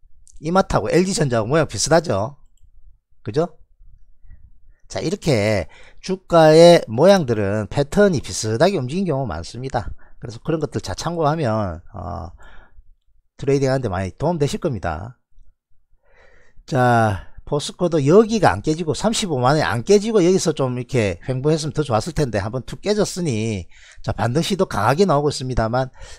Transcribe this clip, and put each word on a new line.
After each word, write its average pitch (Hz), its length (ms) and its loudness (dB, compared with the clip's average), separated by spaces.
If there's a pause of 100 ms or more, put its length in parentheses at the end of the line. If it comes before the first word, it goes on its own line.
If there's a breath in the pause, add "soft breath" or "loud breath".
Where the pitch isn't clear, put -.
(400)
이마트하고 165 480 0
엘지전자하고 147 580 0
모양 143 220 0
비슷하죠? 123 720 0 (840)
그죠? 143 360 -4 (1300)
자, - 100 -10
이렇게 110 680 0 (320 soft breath)
주가의 165 880 8
모양들은 113 800 2
패턴이 151 540 2
비슷하게 120 560 0
움직인 143 260 -4
경우가 139 220 -2
많습니다. 113 640 -8 (320 soft breath)
그래서 113 160 -12
그런 160 220 -4
것들 131 200 -6
잘 95 140 -8
참고하면, 139 880 -2 (120)
어, 87 340 -10 (1120 soft breath)
트레이딩 135 300 0
하는데 131 200 -2
많이 92 300 -4
도움 165 200 -2
되실 147 220 -2
겁니다. 101 580 -6 (1500 soft breath)
자, 120 600 2 (180)
포스코도 156 600 -2
여기가 208 420 4
안 101 140 -2
깨지고 156 320 -2
삼십오만 156 600 0
원이 147 80 0
안 104 180 -2
깨지고 208 420 2
여기서 175 280 2
좀 127 260 -4
이렇게 113 400 -2 (100)
횡보했으면 147 440 -2
더 151 100 -2
좋았을 120 300 -2
텐데 120 260 -2
한번 107 280 -4
툭 - 160 -14
깨졌으니, 139 840 -2 (380 soft breath)
자, - 80 -2
반등 123 300 -2
시도 185 240 -2
강하게 135 400 2
나오고 147 240 2
있습니다만 127 600 -2 (280 loud breath)